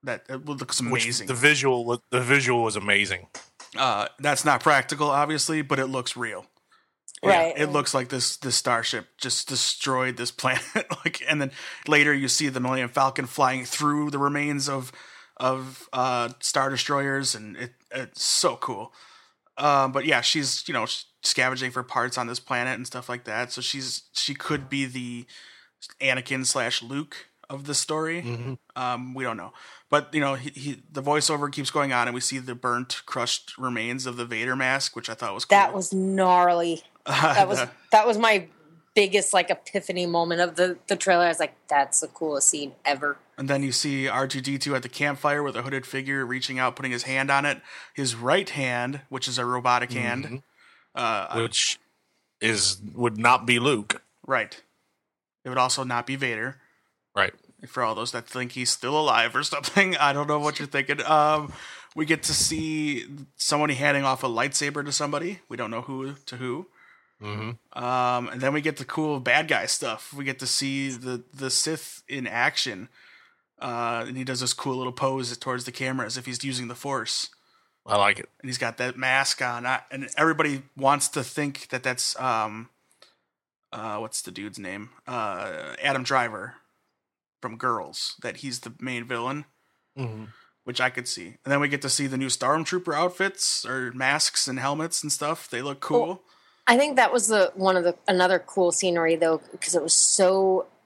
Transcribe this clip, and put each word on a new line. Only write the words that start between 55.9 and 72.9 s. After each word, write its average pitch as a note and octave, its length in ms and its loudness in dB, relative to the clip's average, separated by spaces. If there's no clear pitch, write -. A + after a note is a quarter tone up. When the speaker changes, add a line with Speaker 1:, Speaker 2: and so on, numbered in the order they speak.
Speaker 1:
be C3+ 100 -4
Vader. B2 400 -4
Speaker 2:
Right. G2 200 0
Speaker 1:
For B2+ 160 -4
all A2 120 2
those A2+ 180 -4
that - 140 -6
think B2 260 -6
he's B2 180 -2
still C#3 280 0
alive A#2 380 4
or C#3 60 2
something, E3+ 540 2
<laughs> - 20 -2
I C#3+ 160 4
don't D3 120 -2
know D3+ 120 2
what D3 200 0
you're D3 100 -8
thinking. C#3+ 340 0
Um, D3+ 500 4
we D#3 120 -2
get D#3 160 2
to - 100 -2
see D#3 720 0
somebody D3 380 2
handing C#3+ 300 2
off C3 200 0
a - 20 2
lightsaber C#3+ 600 -2
to C#3+ 40 -6
somebody. D3+ 500 -2
We A#2 80 -10
don't A2+ 120 -4
know A2+ 120 -6
who C3+ 320 -8
to - 120 -12
who. B2+ 300 -6
Speaker 2:
Mm-hmm. A2 600 -8
Speaker 1:
Um, B2 460 0
and B2 120 -8
then C3 120 2
we D3+ 80 0
get D3 160 -2
the C3+ 80 -12
cool D3+ 340 -2
bad C3 300 2
guy A2+ 180 2
stuff. - 460 -4
We C#3 120 -10
get C3+ 160 -6
to - 60 -6
see C3+ 440 -2
the, B2 320 -8
the C3+ 160 -8
Sith - 580 -4
in C3+ 200 -8
action. A2+ 640 -2